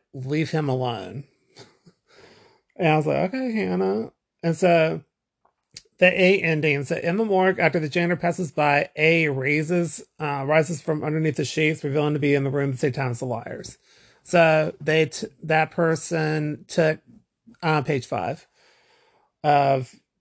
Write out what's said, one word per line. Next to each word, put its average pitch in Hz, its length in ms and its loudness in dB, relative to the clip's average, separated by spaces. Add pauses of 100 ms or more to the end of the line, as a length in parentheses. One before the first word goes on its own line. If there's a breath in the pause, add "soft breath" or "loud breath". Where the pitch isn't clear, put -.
(120)
leave 139 380 -4
him 156 180 -2
alone. 123 640 -4
<laughs> - 40 -20 (1400 loud breath)
And 175 120 0
I 156 100 4
was 147 80 0
like, 151 260 0
"Okay, 254 200 -4
Hannah." 190 640 -2 (280)
And 165 140 -2
so 165 480 2 (960)
the 180 80 6
A 185 340 4
ending. 151 420 0
So 156 120 -4
in 175 220 -2
the 226 60 0
morgue, 190 360 2
after 165 200 2
the 156 80 -2
janitor 170 280 0
passes 170 360 -4
by, 147 440 0
A 160 340 4
raises, 151 760 -2 (160)
uh, 143 280 -4
rises 156 340 2
from 156 220 -4
underneath 151 320 0
the 147 100 -2
sheets, 156 380 -2
revealing 147 320 0
to 147 40 -2
be 143 140 2
in 139 100 2
the 135 60 -2
room 139 220 -2
at - 20 -4
the 127 60 -8
same 143 140 0
time 131 180 -4
as 120 80 -8
the 135 60 -8
liars. - 520 -8 (460 soft breath)
So 160 580 4
they 156 240 2
t-, - 220 -6 (160)
that 156 260 0
person 156 960 -2
took, 160 320 0 (640)
uh, 156 220 0
page 135 240 -4
five 110 400 -6 (960 soft breath)
of 139 500 2 (280)